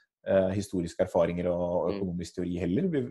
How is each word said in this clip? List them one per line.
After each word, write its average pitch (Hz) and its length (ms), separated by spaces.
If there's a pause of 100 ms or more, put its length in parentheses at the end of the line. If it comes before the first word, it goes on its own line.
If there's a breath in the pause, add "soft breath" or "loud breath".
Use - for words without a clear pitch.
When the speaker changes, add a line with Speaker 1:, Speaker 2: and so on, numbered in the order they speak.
(260)
Speaker 1:
eh, 95 280
historiske 95 500
erfaringer 87 460
og, 87 100
og 87 300
Speaker 2:
Mm. 101 80
Speaker 1:
økonomisk 87 380
teori 87 240
heller. 95 280
Vi, 151 120 (100)